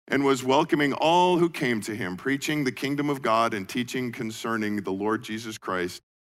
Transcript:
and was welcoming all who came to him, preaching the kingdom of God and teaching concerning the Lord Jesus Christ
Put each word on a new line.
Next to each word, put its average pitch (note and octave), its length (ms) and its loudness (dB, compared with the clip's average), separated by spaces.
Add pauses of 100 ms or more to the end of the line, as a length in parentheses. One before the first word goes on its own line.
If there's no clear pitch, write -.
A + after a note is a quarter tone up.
and C3+ 160 2
was C3+ 180 4
welcoming D3 520 4
all F3+ 440 4
who E3+ 100 4
came B2 340 -2
to G#2+ 120 -6
him, F#2 220 -6
preaching C#3 480 -2
the C3 80 0
kingdom C#3+ 360 -2
of C#3 140 -2
God A2+ 320 2
and G2 140 -6
teaching B2 420 -4
concerning A2 720 -4
the F#2 80 -4
Lord G#2+ 320 -2
Jesus A2 360 -10
Christ F2+ 440 -4 (300)